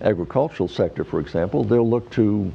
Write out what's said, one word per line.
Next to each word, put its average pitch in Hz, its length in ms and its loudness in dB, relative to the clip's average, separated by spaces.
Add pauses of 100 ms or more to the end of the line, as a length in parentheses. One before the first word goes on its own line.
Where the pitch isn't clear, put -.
agricultural 101 680 0
sector, - 360 -2
for - 160 -4
example, 90 440 -2
they'll 117 240 4
look 117 220 0
to 104 440 2